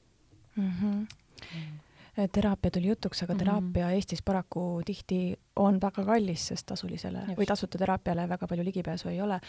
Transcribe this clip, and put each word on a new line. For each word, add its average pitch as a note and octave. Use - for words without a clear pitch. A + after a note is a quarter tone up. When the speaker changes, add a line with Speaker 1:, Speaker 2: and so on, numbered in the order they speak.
Speaker 1:
Mhm. G3+
Speaker 2:
Mm. D#3
Speaker 1:
Teraapia G3+
tuli F3+
jutuks, -
aga F3
Speaker 2:
Mhm. G3+
Speaker 1:
teraapia F3+
Eestis F#3
paraku F3+
tihti F#3
on G3
väga G3
kallis, G3+
sest -
tasulisele F#3
Speaker 2:
Just. F#3
Speaker 1:
või G3+
tasuta G3+
teraapiale F3+
väga F3+
palju F3
ligipääsu F3
ei F3
ole. G3